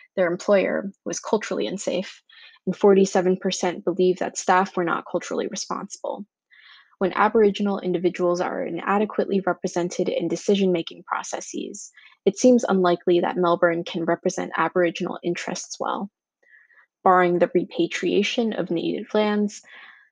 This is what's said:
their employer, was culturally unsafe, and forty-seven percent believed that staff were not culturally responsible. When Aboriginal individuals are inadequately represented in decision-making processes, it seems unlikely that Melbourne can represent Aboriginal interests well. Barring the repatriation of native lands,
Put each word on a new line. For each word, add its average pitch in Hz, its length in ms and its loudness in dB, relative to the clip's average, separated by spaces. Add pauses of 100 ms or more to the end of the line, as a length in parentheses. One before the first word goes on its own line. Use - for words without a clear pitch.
(160)
their 185 120 2
employer, 185 640 0 (140)
was - 140 -6
culturally - 480 -2
unsafe, - 540 -6 (440)
and 185 100 -2
forty-seven 190 640 4
percent 185 460 -4
believed 185 360 2
that - 180 -6
staff 190 380 2
were 180 80 0
not 160 280 -2
culturally - 360 -4
responsible. - 800 -10 (720)
When 185 140 0
Aboriginal 208 680 2
individuals 175 640 0
are - 200 -4
inadequately 196 800 -2
represented 180 680 -2
in - 180 -2
decision-making 180 800 0
processes, - 840 -8 (360)
it 196 120 2
seems 247 280 6
unlikely 175 560 2
that - 160 0
Melbourne 170 480 2
can 170 180 -6
represent 180 540 -2
Aboriginal 170 640 0
interests - 560 -8
well. - 320 -6 (880)
Barring 180 380 4
the 170 160 4
repatriation 185 960 0
of - 180 -4
native 170 440 -4
lands, 208 480 0 (500)